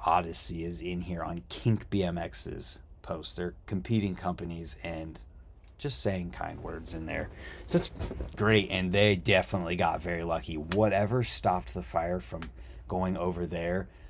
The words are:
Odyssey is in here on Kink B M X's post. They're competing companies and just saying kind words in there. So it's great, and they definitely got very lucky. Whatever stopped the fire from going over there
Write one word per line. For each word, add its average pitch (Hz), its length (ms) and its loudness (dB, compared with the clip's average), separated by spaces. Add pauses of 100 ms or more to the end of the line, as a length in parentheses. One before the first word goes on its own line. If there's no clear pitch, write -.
Odyssey 85 580 2
is 85 160 -4
in 90 200 -2
here 85 240 -4
on 85 240 -6
Kink - 420 2
B 98 140 4
M 85 120 0
X's - 600 -4 (240)
post. - 340 -6
They're 87 180 -4 (120)
competing 98 480 0
companies 85 680 -6
and 80 340 -8 (580)
just - 240 -4
saying 90 300 0
kind 80 320 -8
words 80 320 -8
in 80 120 -6
there. 80 240 -4 (360)
So 170 120 2
it's - 120 0 (460)
great, 104 340 6
and 92 220 2
they 101 240 8
definitely 90 580 4
got 82 260 2
very 85 220 -2
lucky. 82 340 -2
Whatever 101 680 4
stopped - 500 0
the 92 80 -4
fire 87 380 0
from 85 220 -8 (440)
going 92 300 0
over 87 280 0
there 87 440 -2 (220)